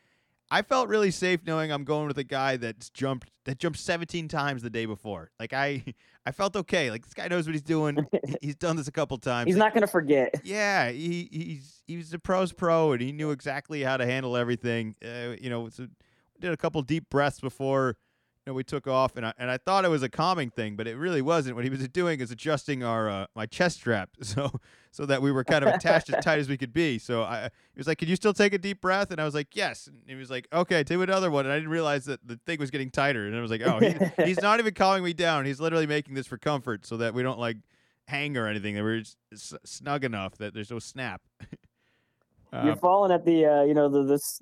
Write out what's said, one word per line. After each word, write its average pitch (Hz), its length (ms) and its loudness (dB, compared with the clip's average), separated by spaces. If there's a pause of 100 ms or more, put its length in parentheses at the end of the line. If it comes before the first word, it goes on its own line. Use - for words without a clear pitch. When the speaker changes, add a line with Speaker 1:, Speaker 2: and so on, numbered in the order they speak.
(520)
Speaker 1:
I 185 100 4
felt 254 260 2
really 208 220 4
safe 180 340 0
knowing 160 280 -2
I'm 143 100 -4
going 151 240 0
with 139 120 -4
a 139 40 -4
guy 135 360 0
that's 117 320 -8
jumped, 135 400 -4 (140)
that 131 140 -6
jumped 165 220 -4
seventeen 170 480 -4
times 143 340 -2
the 120 80 -6
day 113 160 -2
before. 98 540 -8
Like, 113 120 -8
I, 139 300 -2 (220)
<laughs> - 220 -14
I 123 40 -4
felt 196 240 -2
okay. 165 380 0
Like, 113 100 -8
this - 120 -20
guy - 120 -10
knows 175 200 0
what 160 100 -4
he's 147 60 -4
doing. 151 340 0
Speaker 2:
<laughs> 147 100 0 (180)
Speaker 1:
He, 135 160 -6
he's 143 160 -6
done 165 200 -2
this 143 100 -4
a 147 60 -12
couple 135 260 -2
times. 120 300 -2
Speaker 2:
He's 180 80 4
Speaker 1:
Like, 214 140 6
Speaker 2:
not 214 40 -12
gonna 208 140 4
forget. 143 440 4 (120)
Speaker 1:
yeah, 190 460 2
he, 170 420 -4
he's, 156 560 -10
he 165 80 -8
was 165 180 -12
a 170 60 -8
pro's 185 320 0
pro, 165 400 4
and 120 100 0
he 131 80 -2
knew 151 220 -4
exactly 143 500 -6
how 131 140 2
to 123 100 2
handle 127 300 -2
everything. 117 580 0 (100)
Uh, 120 360 -10
you 127 100 -8
know, 117 200 -6
so 123 140 -16
we - 560 -20
did 175 120 -2
a 156 40 -2
couple 160 260 -2
deep 151 280 -2
breaths 143 300 2
before, 135 560 0 (480)
you 139 60 -10
know, 135 40 -6
we 131 100 -4
took - 240 -6
off, 131 280 2
and 120 80 -6
I, 113 140 -2
and 123 140 -4
I 127 40 0
thought 190 280 2
it 180 40 4
was 156 140 2
a 131 60 -2
calming 160 420 0
thing, 107 240 -6
but 113 140 -6
it 117 80 -8
really 156 260 0
wasn't. 135 320 2
What 120 100 -4
he 131 60 0
was 131 180 -4
doing 170 320 0
is 120 120 -6
adjusting 139 500 -2
our, 113 260 0
uh, 98 180 -4 (100)
my 110 100 -6
chest 175 300 0
strap, 107 400 -2
<laughs> - 60 -20
so, 135 280 -4 (400)
so 143 160 -8
that 135 160 2
we 139 80 4
were 131 140 0
kind 151 200 4
of 202 80 6
attached 165 400 2
as - 120 0
tight 156 160 4
as 135 80 -4
we 139 80 -2
could 120 160 -6
be. 151 260 2
So 117 240 -2
I, 107 220 -4 (280)
he - 60 -18
was 135 80 -6
like, 160 120 0
"Can 160 100 -2
you 185 80 4
still 208 180 2
take 202 180 4
a 202 60 0
deep 190 220 -4
breath?" 190 320 0
And 156 80 -6
I 156 40 0
was 147 100 -2
like, 147 200 -4
"Yes." 185 320 -6
And 139 100 -20 (100)
he 131 100 -14
was 131 140 -14
like, 127 220 -6
"Okay, 170 300 2
do 175 200 0
another 190 280 2
one." 139 160 2
And 135 60 0
I 147 40 0
didn't 156 140 -4
realize 147 360 0
that 131 200 -8
the 120 100 -10 (100)
thing 165 120 -4
was 143 140 -4
getting 135 180 -4
tighter, 135 360 0
and 107 100 -4
I 117 40 -4
was 117 120 -4
like, 113 120 -2
"Oh, 143 140 2
he, 208 160 6 (160)
Speaker 2:
<laughs> 170 140 2
Speaker 1:
he's 180 180 2
not 208 160 6
even 220 160 0
calming 190 300 4
me 170 80 0
down. 160 340 2
He's 139 140 -4
literally 160 260 2
making 147 280 -2
this 131 120 -6
for 123 100 -10
comfort, 127 480 -2
so 117 120 -8
that 113 180 -2
we 123 80 -2
don't, 127 160 -2
like, 117 200 -4 (500)
hang 143 280 -4
or 113 120 0
anything. 104 260 -4
That 104 80 -2
we're 110 180 0
just - 160 -16 (160)
s-, - 220 -16 (100)
snug 143 400 -6
enough 101 340 -6
that 104 160 -8
there's 110 180 -10
no 117 80 -8
snap." 120 420 -10 (180)
<laughs> - 120 -16 (1000)
Speaker 2:
You're 135 220 2
Speaker 1:
Uh, - 20 -4
Speaker 2:
falling 190 340 4
at 170 140 2
the, 165 220 6
uh, 147 180 6
you 147 100 4
know, 147 140 6
the, 139 160 4
the 139 100 4
s-, - 280 -4